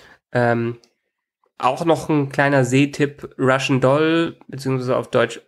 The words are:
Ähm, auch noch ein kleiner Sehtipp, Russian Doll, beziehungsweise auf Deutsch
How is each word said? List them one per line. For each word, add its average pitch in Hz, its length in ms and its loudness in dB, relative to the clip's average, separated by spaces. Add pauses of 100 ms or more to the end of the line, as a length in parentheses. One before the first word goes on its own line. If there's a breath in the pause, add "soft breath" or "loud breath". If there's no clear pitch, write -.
(320 loud breath)
Ähm, 117 460 0 (840)
auch 139 220 0
noch 160 240 0
ein 147 220 0
kleiner 139 340 2
Sehtipp, 139 760 -2
Russian 131 440 0
Doll, 160 560 0 (100)
beziehungsweise 131 480 -4
auf 120 160 -4
Deutsch 120 360 0